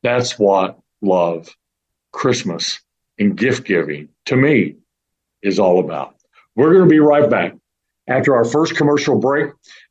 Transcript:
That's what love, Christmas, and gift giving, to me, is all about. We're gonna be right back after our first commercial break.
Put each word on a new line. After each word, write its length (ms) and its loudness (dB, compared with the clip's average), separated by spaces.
That's 340 -4
what 420 0
love, 540 -2
Christmas, 720 -6
and 200 0
gift 280 -2
giving, 440 -4
to 100 -4
me, 400 0
is 180 -4
all 200 2
about. 360 -8
We're 180 2
gonna 140 6
be 120 6
right 300 4
back 260 -2
after 280 0
our 80 2
first 320 -2
commercial 440 0
break. 340 -2